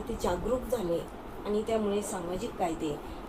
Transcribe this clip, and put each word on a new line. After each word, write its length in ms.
ते 40
जागरूक 360
झाले 400
आणि 160
त्यामुळे 400
सामाजिक 540
कायदे 440